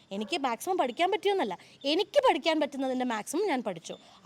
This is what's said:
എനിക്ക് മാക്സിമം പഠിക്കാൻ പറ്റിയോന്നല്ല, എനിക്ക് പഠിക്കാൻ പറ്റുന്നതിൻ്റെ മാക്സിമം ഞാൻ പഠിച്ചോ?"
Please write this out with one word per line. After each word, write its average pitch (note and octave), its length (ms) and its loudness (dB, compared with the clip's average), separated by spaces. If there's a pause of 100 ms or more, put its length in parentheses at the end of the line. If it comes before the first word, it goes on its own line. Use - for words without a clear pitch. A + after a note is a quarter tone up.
(120)
എനിക്ക് A3 280 -4
മാക്സിമം C4+ 380 -2
പഠിക്കാൻ E4 320 0
പറ്റിയോന്നല്ല, F#4 480 0 (260)
എനിക്ക് F4 460 2
പഠിക്കാൻ D#4+ 300 2
പറ്റുന്നതിൻ്റെ C4 440 -2
മാക്സിമം B3 420 -2
ഞാൻ C#4 160 0
പഠിച്ചോ?" F#3 360 -8 (280)